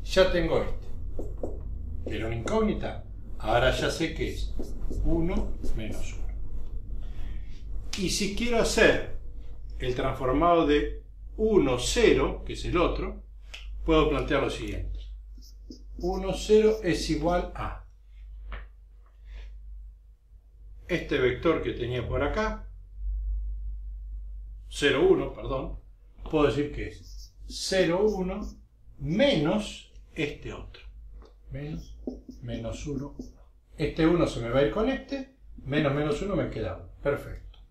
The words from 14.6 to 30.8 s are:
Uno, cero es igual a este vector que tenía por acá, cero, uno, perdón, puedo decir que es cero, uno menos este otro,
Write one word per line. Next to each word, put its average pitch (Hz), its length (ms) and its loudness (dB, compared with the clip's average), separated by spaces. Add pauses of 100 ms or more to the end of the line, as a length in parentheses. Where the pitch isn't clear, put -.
Uno, 190 340 -2
cero 214 500 6
es 160 280 0
igual 165 440 0
a - 300 -8 (3000)
este 160 300 0
vector 131 440 2
que 113 100 -2
tenía 120 360 -4
por 127 140 0
acá, 214 480 -2 (2000)
cero, 143 400 4
uno, 139 240 4
perdón, 123 460 -6 (500)
puedo 147 160 6
decir 135 260 2
que 101 160 -6
es - 460 -16 (120)
cero, 185 600 2
uno 190 340 0 (580)
menos 185 960 2 (220)
este 127 380 -6
otro, - 300 -14 (680)